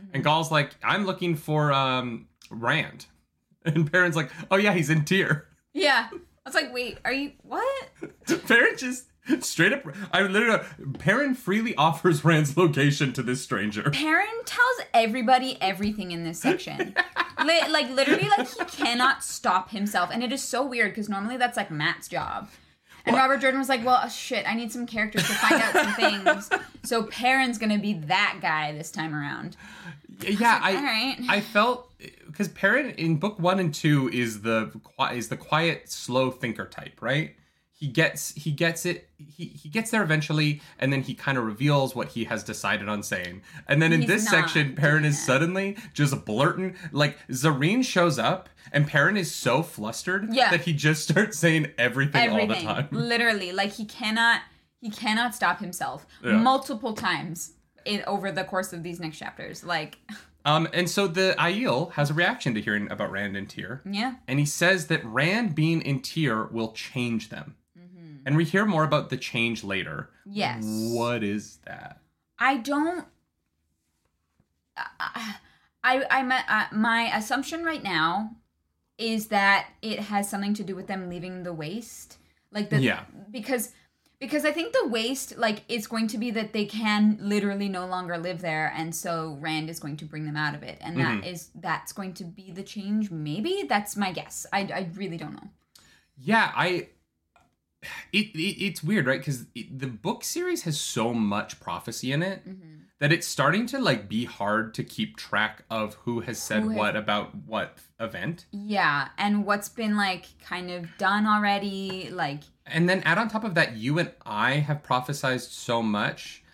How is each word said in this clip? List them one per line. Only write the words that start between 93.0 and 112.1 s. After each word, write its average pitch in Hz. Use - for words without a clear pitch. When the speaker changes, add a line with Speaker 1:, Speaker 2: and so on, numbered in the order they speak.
Speaker 1:
maybe? 185
That's 208
my 196
guess. -
I, 202
I 190
really 185
don't 151
know. -
Speaker 2:
Yeah, 185
I, 170
it, 208
it, 165
it's -
weird, 165
right? 131
'Cause 123
it, 123
the 135
book 127
series 349
has 151
so 117
much 104
prophecy 113
in 147
it 190
Speaker 1:
Mm-hmm. 180
Speaker 2:
that 151
it's 170
starting 160
to, 269
like, 127
be 110
hard 110
to 117
keep -
track -
of 110
who 120
has 117
said 110
Speaker 1:
Who 110
has 107
Speaker 2:
what 104
about 104
what 107
event. 113
Speaker 1:
Yeah, 185
and 208
what's 208
been, 214
like, 190
kind 180
of 175
done 202
already, 196